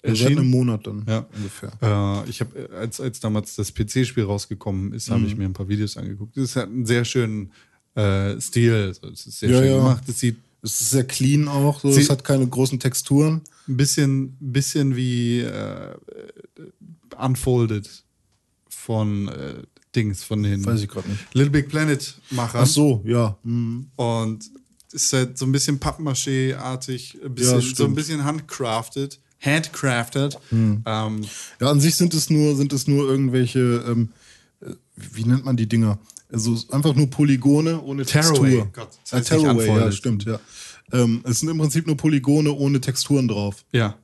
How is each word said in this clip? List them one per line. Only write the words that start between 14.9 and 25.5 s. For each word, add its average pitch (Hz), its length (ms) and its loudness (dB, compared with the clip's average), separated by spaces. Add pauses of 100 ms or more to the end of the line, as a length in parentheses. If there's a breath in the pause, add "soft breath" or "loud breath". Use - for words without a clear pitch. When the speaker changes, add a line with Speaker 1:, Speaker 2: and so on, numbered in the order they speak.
Speaker 2:
wie, 120 440 0
äh, 101 540 -8 (1200)
Unfolded 120 680 0 (800)
von, 104 600 -2
äh, 67 340 -12 (320)
Dings, 104 300 -2
von 107 180 -2
den 98 240 0
Speaker 1:
Weiß 110 160 0
ich 101 60 -6
grad 92 200 -8
nicht. 101 120 -4 (140)
Speaker 2:
Little 139 160 4
Big 143 180 2
Planet 151 460 -2 (160)
Machern. 120 340 0
Speaker 1:
Ach - 20 6
so, 139 400 4
ja. 113 380 0
Mhm. 117 420 -4 (100)
Speaker 2:
Und 113 540 -4 (420)
ist - 200 -2
halt 127 260 0
so 135 60 -4
ein 131 80 2